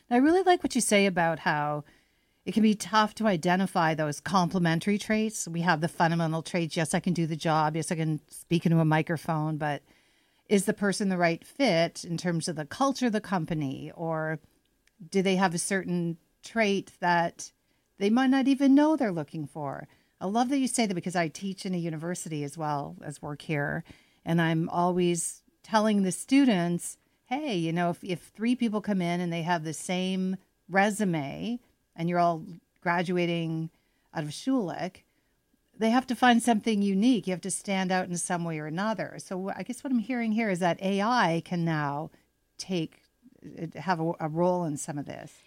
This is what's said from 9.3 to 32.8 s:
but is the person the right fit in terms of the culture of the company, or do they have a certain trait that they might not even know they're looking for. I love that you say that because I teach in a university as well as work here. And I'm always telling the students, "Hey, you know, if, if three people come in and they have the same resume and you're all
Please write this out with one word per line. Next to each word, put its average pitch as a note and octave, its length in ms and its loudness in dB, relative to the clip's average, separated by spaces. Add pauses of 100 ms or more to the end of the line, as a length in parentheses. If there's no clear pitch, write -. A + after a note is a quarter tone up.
but D3 260 -4 (640)
is G3 180 2
the G#3+ 60 2
person G3+ 360 -2
the F#3 80 0
right E3+ 280 0
fit E3+ 600 0
in E3+ 120 -6
terms E3 300 -2
of F3 80 -4
the D3+ 100 -6
culture C4 420 0
of A#3 60 0
the G#3+ 80 -2
company, D3+ 760 -4
or D#3+ 420 -4 (720)
do G3 100 2
they F#3+ 140 4
have F#3 180 2
a F3 60 -2
certain F3 580 -2 (280)
trait G3+ 560 0
that F3 500 0 (540)
they G3+ 60 2
might B3+ 260 4
not C4+ 120 2
even C4+ 260 6
know D4 220 8
they're G3+ 240 0
looking D3+ 260 -6
for. C#3 420 -8 (320)
I F3 60 -6
love A#3 240 0
that C#4+ 80 0
you C4 100 0
say A#3+ 160 0
that G3+ 100 -2
because F3 220 -4
I E3+ 120 0
teach F#3+ 360 -10
in F#3+ 100 -4
a F3+ 40 -2
university D#3+ 640 -6
as C#3+ 140 -10
well D3+ 440 -4
as - 200 -12
work D3 180 -10
here. D3+ 420 -2 (440)
And E3 160 2
I'm E3 260 0
always F3 760 0 (200)
telling G#3+ 400 2
the F#3 100 0
students, F#3 840 2 (260)
"Hey, C#4 320 -4
you E3 160 -2
know, F3 160 0
if, F3 160 -4
if F3+ 160 -6 (160)
three A#3 180 0
people G#3+ 280 0
come G3+ 180 0
in F3 220 0
and F3 100 -2
they E3+ 80 -4
have E3 240 -2
the D#3+ 80 -6
same F#3 640 -4 (320)
resume F#3+ 920 0 (360)
and E3+ 120 -4
you're F3 100 0
all E3+ 260 2 (380)